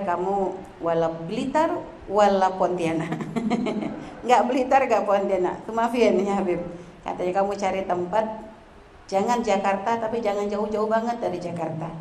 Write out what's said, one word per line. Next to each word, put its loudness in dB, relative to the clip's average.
kamu 0
wala 2
Blitar, 0
wala 6
Pontianak." 0
<laughs> -6
Nggak 4
Blitar, 4
nggak 2
Pontianak. 0
Cuma 0
Vian 4
ya 0
Habib. 0
Katanya, -2
"Kamu 0
cari -2
tempat, 0
jangan 2
Jakarta, 0
tapi -4
jangan -2
jauh-jauh -2
banget 0
dari -4
Jakarta." -6